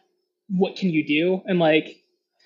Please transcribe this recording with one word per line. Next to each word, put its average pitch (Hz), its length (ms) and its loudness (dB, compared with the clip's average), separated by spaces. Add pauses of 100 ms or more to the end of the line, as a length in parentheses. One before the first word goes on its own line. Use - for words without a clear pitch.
(480)
what 185 280 -2
can 190 140 -2
you 156 140 0
do? 170 420 0
And, 185 120 0
like, 156 380 2 (500)